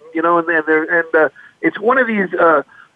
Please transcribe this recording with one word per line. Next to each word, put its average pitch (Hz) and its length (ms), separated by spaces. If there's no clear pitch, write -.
you 165 60
know, 170 180
and 165 80
they're, 165 160
they're, 160 380
and, 165 140
uh, 156 140
it's 165 160
one 226 200
of 254 80
these, 202 280
uh, 170 280